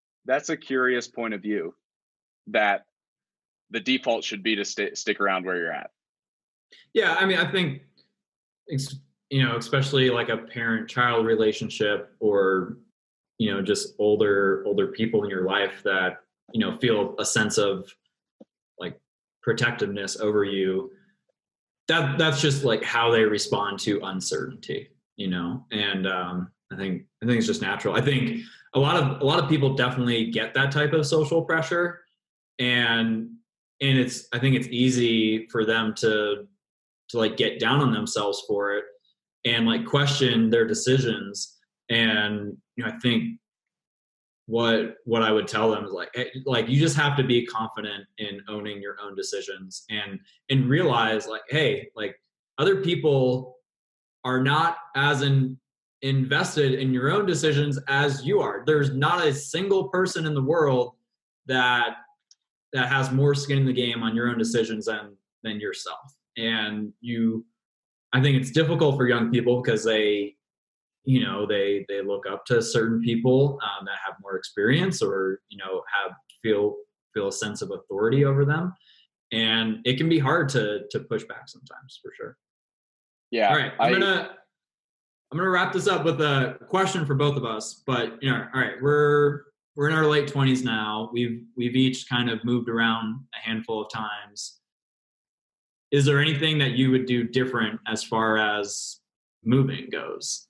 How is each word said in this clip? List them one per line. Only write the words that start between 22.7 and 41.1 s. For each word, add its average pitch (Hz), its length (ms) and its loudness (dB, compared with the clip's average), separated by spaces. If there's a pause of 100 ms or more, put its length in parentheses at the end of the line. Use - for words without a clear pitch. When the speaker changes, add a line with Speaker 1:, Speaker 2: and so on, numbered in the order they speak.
Speaker 2:
how 117 260 0
they 113 140 6
respond 101 560 0
to 101 240 -2
uncertainty, - 840 -6 (260)
you 98 120 -6
know? 87 440 -4
And, 98 340 -2
um, 90 460 -4 (200)
I 92 40 -12
think, 92 300 -6 (180)
I - 20 -6
think 117 140 2
it's - 80 0
just - 160 -2
natural. 139 320 -2
I - 60 2
think 131 400 -2 (340)
a 135 40 4
lot 151 160 2
of, 139 260 0
a 143 40 0
lot 156 180 2
of 139 60 -4
people 135 240 2
definitely 120 560 0
get 113 240 -4
that 139 180 0
type 147 220 0
of 151 140 2
social 160 360 2
pressure, 170 580 -2 (580)
and, 117 720 0 (500)
and 135 160 4
it's, - 340 -2
I 120 60 -4
think 131 180 2
it's 113 120 -2
easy 117 800 2
for 113 180 -2
them 110 300 0
to, 104 520 0 (640)
to, 117 80 -6
like, 110 200 0
get 110 220 -2
down 139 220 2
on 127 100 2
themselves 104 560 -2
for 101 260 -2
it 104 100 -4 (640)
and, 117 200 2
like, 113 180 2
question 127 680 2
their 113 160 4
decisions. 110 880 0 (320)